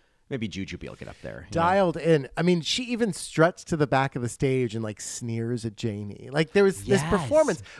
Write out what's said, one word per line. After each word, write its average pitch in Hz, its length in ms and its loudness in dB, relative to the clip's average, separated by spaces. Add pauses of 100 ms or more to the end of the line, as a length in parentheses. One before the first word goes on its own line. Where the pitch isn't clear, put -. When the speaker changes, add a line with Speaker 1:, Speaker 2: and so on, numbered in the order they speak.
(300)
Speaker 1:
maybe 113 180 -4
Jujubee 92 400 -8
will - 60 -12
get - 140 -14
up - 140 -16
there, 60 280 -12
you - 60 -4
know? 165 60 2
Speaker 2:
Dialed 180 360 4
in. 151 380 4
I 165 60 -2
mean, 175 200 4
she 247 220 -2
even 233 280 0
struts - 520 2
to - 120 -4
the 147 100 2
back 135 300 0
of 127 60 -4
the 120 80 -4
stage 131 440 0
and, 113 100 -4
like, 107 160 -10
sneers 117 680 -6
at 107 100 -8
Janie. 104 560 -6
Like, 156 200 0
there 202 120 6
was 190 200 2
this 196 180 4
Speaker 1:
Yes. 156 80 -2
Speaker 2:
performance. 196 520 2 (180)